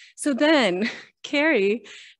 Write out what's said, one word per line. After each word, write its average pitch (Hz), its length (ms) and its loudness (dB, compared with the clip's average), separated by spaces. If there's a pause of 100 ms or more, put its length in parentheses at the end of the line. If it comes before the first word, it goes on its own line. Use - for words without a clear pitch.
(160)
So 294 180 -4
then 240 560 2 (160)
<laughs> - 180 -20
Carrie, 240 600 0 (340)